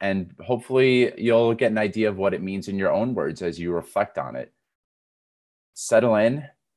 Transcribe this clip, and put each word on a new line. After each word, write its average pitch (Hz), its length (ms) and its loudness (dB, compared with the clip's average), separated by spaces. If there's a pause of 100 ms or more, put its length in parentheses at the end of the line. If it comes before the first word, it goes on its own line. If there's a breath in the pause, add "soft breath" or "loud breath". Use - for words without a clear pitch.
and 95 340 -4 (100)
hopefully 127 720 2
you'll 117 380 4
get 117 160 2
an 110 80 -2
idea 107 300 0
of 101 80 -4
what 95 180 0
it 80 80 -4
means 95 240 -6
in 98 100 -6
your 95 160 0
own 117 220 0
words 82 260 -4
as 85 200 -4
you 85 100 -4
reflect 87 480 -4
on 64 160 -6
it. 62 180 -12 (1200)
Settle 113 420 2
in, 123 280 0 (320)